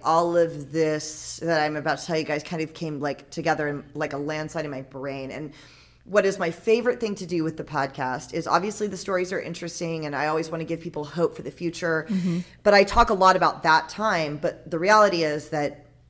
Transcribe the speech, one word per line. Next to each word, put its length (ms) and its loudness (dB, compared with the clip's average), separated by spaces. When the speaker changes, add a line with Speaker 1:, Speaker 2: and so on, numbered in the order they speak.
Speaker 1:
all 320 4
of 360 0
this 720 -2
that 180 2
I'm 160 0
about 220 -2
to 80 -10
tell 100 -2
you 80 0
guys 200 -4
kind 180 -6
of 100 -6
came, 280 -6
like, 300 -6
together 360 -2
in, 180 -6
like, 180 -4
a 60 -6
landslide 460 -6
in 60 -8
my 120 -10
brain. 500 -10
And 200 -10
what 200 4
is 140 2
my 140 -2
favorite 480 2
thing 160 -4
to 100 -10
do 160 -2
with 140 -4
the 80 -8
podcast 680 -4
is 140 -4
obviously 400 0
the 100 -6
stories 360 -2
are 80 -4
interesting 680 -6
and 80 -6
I 140 0
always 220 -2
wanna 140 -6
give 160 -6
people 240 -8
hope 300 0
for 80 -14
the 80 -8
future. 580 -4
Speaker 2:
Mm-hmm. 320 0
Speaker 1:
But 120 6
I 100 10
talk 260 4
a 40 2
lot 220 8
about 280 2
that 240 6
time. 480 -2
But 340 -6
the 80 -2
reality 460 6
is 240 -2
that 380 -4